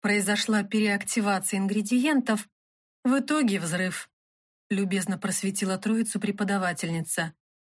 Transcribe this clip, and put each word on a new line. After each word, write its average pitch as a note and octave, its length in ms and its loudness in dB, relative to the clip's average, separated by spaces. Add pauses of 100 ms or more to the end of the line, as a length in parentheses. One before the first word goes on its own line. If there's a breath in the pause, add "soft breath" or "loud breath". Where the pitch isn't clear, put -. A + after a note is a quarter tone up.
Произошла G#3 640 2
переактивация G3+ 960 0
ингредиентов. A3+ 880 2 (560)
В C4 140 4
итоге C#4 420 2
взрыв. F3 500 -4 (600)
Любезно F#3+ 480 0
просветила F#3+ 600 -2
троицу A3 420 0
преподавательница. F3+ 1120 -2 (420)